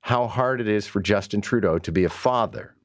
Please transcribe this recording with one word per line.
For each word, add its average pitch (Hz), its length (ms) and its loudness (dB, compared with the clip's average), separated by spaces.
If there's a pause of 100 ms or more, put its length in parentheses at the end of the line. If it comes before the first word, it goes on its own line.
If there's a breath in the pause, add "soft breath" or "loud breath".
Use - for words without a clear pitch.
how 123 260 0
hard 127 320 0
it 113 100 -2
is 107 180 2
for 98 160 -2
Justin 101 400 0
Trudeau 95 360 2
to 85 140 -6
be 90 120 2
a 85 40 2
father 117 680 -2 (100)